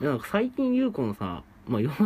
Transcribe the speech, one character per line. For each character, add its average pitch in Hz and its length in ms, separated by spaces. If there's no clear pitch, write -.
で、 135 60
な 143 80
ん 113 40
か - 100
最 226 200
近 254 240
優 254 180
子 143 140
の 104 80
さ、 90 300
ま 120 100
あ、 104 40
様 131 100